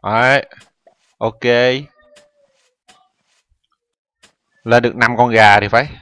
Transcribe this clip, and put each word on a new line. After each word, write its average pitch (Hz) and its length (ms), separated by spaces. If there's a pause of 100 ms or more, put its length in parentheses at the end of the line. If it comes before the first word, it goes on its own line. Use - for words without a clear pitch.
Đấy. 123 440 (720)
Ok. 113 260 (3250)
Lên 117 180
được 120 140
năm 120 200
con 120 140
gà 104 300
thì 101 80
phải. 131 200 (140)